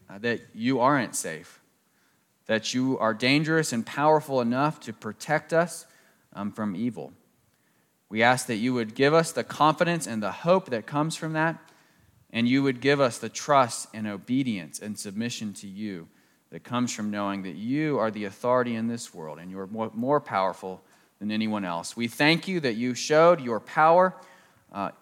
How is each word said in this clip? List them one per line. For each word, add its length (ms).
uh, 100
that 220
you 260
aren't 360
safe, 440
that 260
you 260
are 140
dangerous 600
and 120
powerful 560
enough 400
to 120
protect 600
us, 340
um, 200
from 240
evil. 360
We 140
ask 240
that 100
you 180
would 200
give 180
us 200
the 120
confidence 600
and 160
the 100
hope 380
that 160
comes 300
from 180
that, 240
and 180
you 140
would 180
give 200
us 180
the 100
trust 640
and 140
obedience 720
and 200
submission 560
to 120
you 420
that 140
comes 280
from 180
knowing 320
that 140
you 420
are 120
the 140
authority 500
in 120
this 260
world 260
and 120
you're 160
more, 260
more 280
powerful 640
than 120
anyone 340
else. 320
We 120
thank 400
you 120
that 160
you 180
showed 480
your 180
power, 540
uh, 300